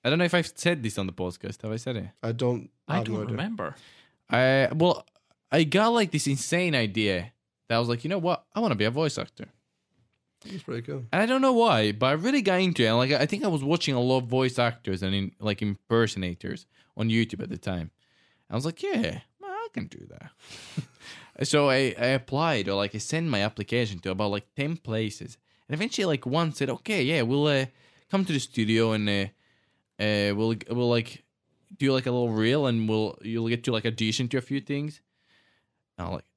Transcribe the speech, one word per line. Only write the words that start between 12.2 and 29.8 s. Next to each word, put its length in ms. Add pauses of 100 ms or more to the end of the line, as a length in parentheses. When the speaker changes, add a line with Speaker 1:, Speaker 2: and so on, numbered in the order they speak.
Speaker 1:
got 200
into 220
it. 40
And, 100
like, 140
I 160
think 160
I 40
was 160
watching 320
a 60
lot 220
of 40
voice 300
actors 460
and 100
in, 260
like, 220
impersonators 1040 (320)
on 120
YouTube 340
at 60
the 80
time. 340 (580)
I 60
was 100
like, 160
"Yeah, 380 (200)
well, 120
I 220
can 140
do 220
that." 260
<laughs> 60 (1000)
So 260
I, 280
I 100
applied, 600
or, 80
like, 180
I 60
sent 280
my 140
application 580
to 120
about, 200
like, 140 (100)
ten 220
places. 600 (300)
And 60
eventually, 320
like, 200
one 280
said, 160
"Okay, 340
yeah, 200
we'll, 240
uh, 180 (460)
come 140
to 80
the 60
studio 520
and, 180
uh, 160 (800)